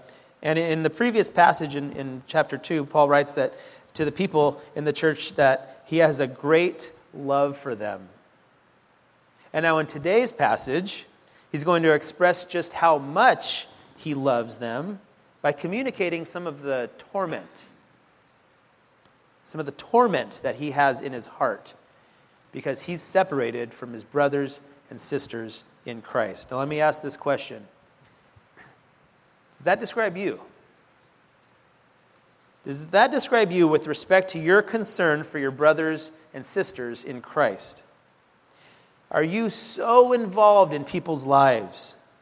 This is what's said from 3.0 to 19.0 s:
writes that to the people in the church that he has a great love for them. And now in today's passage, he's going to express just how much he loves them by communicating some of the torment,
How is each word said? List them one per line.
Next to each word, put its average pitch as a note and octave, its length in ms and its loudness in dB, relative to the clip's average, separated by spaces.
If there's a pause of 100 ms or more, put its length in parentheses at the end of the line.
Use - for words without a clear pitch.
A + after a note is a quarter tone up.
writes C#3+ 260 2
that C3 180 -2 (400)
to D#3 120 -4
the D3 60 -2
people D3+ 480 0 (160)
in D3 100 -8
the D3 80 0
church - 420 -2
that - 500 0
he D#3+ 140 0
has D#3 200 4
a C#3+ 60 0
great D#3 640 -2 (220)
love C#3+ 440 -2
for B2+ 180 -10
them. G2 340 -8 (1500)
And D#3 60 0
now D#3+ 160 2
in D#3 80 0
today's F#3+ 460 0
passage, C#3 760 -2 (460)
he's D3 120 -4
going E3+ 200 2
to D#3+ 100 6
express F3 500 0
just - 300 -6
how D#3+ 240 4
much D#3+ 720 0 (300)
he D3+ 180 -6
loves A#2+ 420 0
them C3+ 420 -8 (440)
by D3+ 80 2
communicating F3 720 -6
some F3 220 -12
of C#3+ 160 -12
the C3 340 -6
torment, D#3+ 680 -10 (1800)